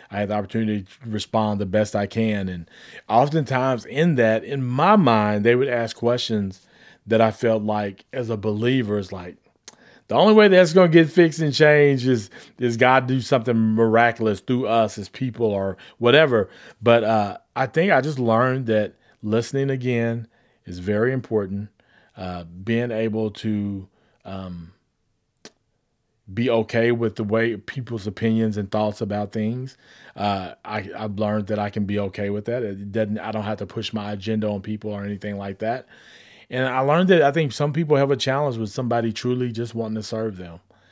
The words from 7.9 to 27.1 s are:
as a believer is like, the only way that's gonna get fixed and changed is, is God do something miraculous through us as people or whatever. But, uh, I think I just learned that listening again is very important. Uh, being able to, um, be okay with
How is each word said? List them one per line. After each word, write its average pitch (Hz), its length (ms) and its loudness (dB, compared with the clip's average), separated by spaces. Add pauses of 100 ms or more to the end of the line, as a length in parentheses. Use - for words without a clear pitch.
as 123 180 -8
a 113 80 -4
believer 110 600 0
is 98 160 -6
like, 90 240 -14 (760)
the 110 60 2
only 196 160 6
way 214 160 8
that's 180 240 6
gonna 180 160 8
get 165 200 6
fixed 160 300 4
and 151 140 0
changed 147 520 4
is, 120 240 2 (300)
is 120 160 0
God 127 320 4
do 131 140 0
something 120 340 0
miraculous 113 840 2
through 123 260 -2
us 110 300 2
as 104 100 -10
people 117 380 -4
or 98 320 -2 (220)
whatever. 120 500 4 (320)
But, 117 240 4
uh, 107 320 0 (180)
I 131 100 -2
think 170 280 0
I 135 80 4
just 139 180 -6
learned 123 460 2
that 107 300 0 (280)
listening 120 460 -2
again 120 580 -4 (380)
is 90 140 -12
very 104 340 0
important. 104 560 -4 (480)
Uh, 90 260 -10
being 113 480 -4
able 110 400 -4
to, 101 560 -6 (380)
um, 90 480 -14 (1600)
be 120 160 -2
okay 117 420 0
with 117 240 -2